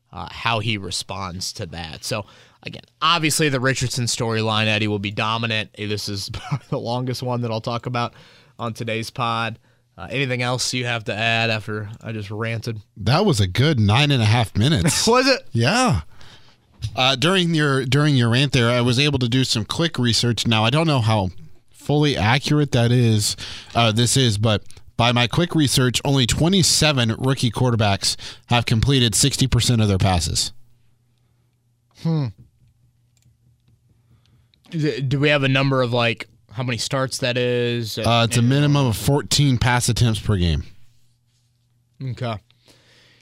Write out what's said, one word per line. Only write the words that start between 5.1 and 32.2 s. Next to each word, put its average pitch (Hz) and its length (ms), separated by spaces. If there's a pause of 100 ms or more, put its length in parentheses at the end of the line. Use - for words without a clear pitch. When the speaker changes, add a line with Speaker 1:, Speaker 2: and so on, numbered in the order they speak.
Speaker 1:
dominant. 110 640
This 104 320
is 101 200
<laughs> - 40
probably - 360
the 139 100
longest 123 420
one 123 200
that 117 100
I'll 110 100
talk 120 240
about 120 280 (440)
on 117 160
today's 113 360
pod. 113 500 (380)
Uh, 87 140
anything 127 300
else 123 320
you 123 120
have 120 200
to 117 80
add 113 360
after 107 400 (120)
I 110 100
just 107 180
ranted? 113 520 (160)
Speaker 2:
That 135 280
was 139 140
a 98 80
good 127 320
nine 113 320
and 127 100
a 107 40
half 110 300
minutes. 147 520
Speaker 1:
<laughs> - 0
Was 254 200
it? 269 240
Speaker 2:
Yeah. 143 500 (920)
Uh, 131 200
during 170 400
your, 139 300
during 143 300
your 120 140
rant 131 220
there, 117 180
I 123 120
was 120 180
able 143 200
to 123 80
do 131 160
some 110 220
quick - 320
research. 120 480
Now, 110 180
I 113 60
don't 151 160
know 143 160
how 107 280 (420)
fully 147 460
accurate 139 560
that 117 180
is, 113 440 (380)
uh, 117 180
this 117 260
is, 117 200
but 104 240 (360)
by 117 140
my 120 140
quick 170 300
research, 131 480
only 135 220
twenty-seven 147 920
rookie 127 320
quarterbacks 110 680 (300)
have 120 180
completed 120 500
sixty 135 320
percent 120 340
of 107 60
their 98 100
passes. 92 540 (1500)
Speaker 1:
Hmm. 160 220 (2500)